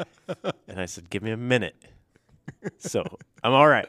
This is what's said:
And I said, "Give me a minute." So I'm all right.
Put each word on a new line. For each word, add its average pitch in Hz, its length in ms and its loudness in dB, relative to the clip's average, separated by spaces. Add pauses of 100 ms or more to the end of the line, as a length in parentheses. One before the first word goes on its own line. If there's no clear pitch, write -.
(680)
And 92 120 -10
I 90 60 -6
said, 85 240 -14
"Give 98 120 -6
me 110 100 -4
a 110 40 -6
minute." 120 400 -2 (1000)
So - 260 -4 (400)
I'm 117 80 2
all 143 160 8
right. 123 200 4